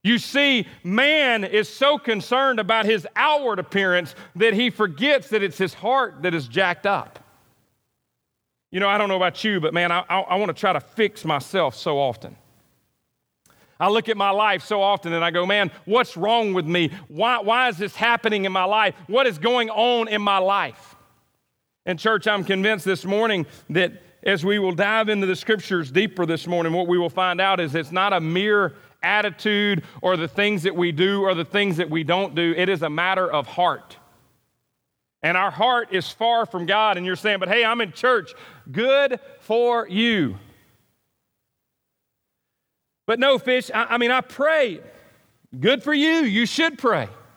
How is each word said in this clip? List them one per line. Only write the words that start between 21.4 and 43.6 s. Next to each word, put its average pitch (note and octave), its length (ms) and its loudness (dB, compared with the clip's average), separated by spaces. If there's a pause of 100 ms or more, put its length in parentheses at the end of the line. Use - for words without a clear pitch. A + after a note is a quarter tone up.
And F3+ 140 -4
church, A3 300 0
I'm G3+ 160 0
convinced G3 400 -2
this F#3 200 -2
morning G3+ 400 0 (260)
that F3 320 -2 (200)
as F#3 220 0
we G#3 160 0
will F#3 120 0
dive G#3 360 0
into G3+ 180 0
the F#3 80 0
scriptures F3 560 -2
deeper F3+ 360 0
this D#3+ 200 -4
morning, E3+ 260 0
what F3 140 0
we F3+ 100 2
will F3 140 0
find F3+ 300 0
out F#3+ 180 2
is D#3+ 160 -4
it's D3+ 160 -4
not F#3+ 220 2
a F3+ 80 2
mere F#3 540 0 (280)
attitude G3+ 800 0 (180)
or F#3 160 2
the E3 120 -4
things G3+ 340 -2
that F3 140 -2
we F3 160 0
do G3 300 0
or F#3+ 120 2
the E3 100 -4
things G3+ 340 0
that E3 120 -2
we D#3+ 140 -2
don't F3 320 -2
do. E3+ 200 0
It F3+ 120 2
is F#3 140 -2
a D#3+ 80 -2
matter F3+ 380 0
of C#3+ 200 -2
heart. F3 480 -2 (1300)
And E3 120 0
our F#3+ 140 0
heart A#3 400 0
is F#3+ 180 -4
far A#3 380 0
from F3 200 -8
God. G#3 300 2
And F3+ 80 -6
you're F#3 120 -4
saying, G3+ 240 -2
"But F3+ 80 -4
hey, A#3 160 2
I'm A#3 160 0
in G#3 100 -4
church." A#3 420 0 (380)
Good C4 480 2 (220)
for A#3 480 0
you. F#3 500 0 (2750)
But A3+ 140 0
no, C4+ 180 4
Fish, B3+ 380 0